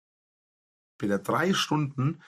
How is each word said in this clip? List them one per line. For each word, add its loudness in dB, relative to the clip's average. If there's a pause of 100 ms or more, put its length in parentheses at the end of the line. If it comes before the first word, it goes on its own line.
(1000)
Später 0
drei 0
Stunden, 0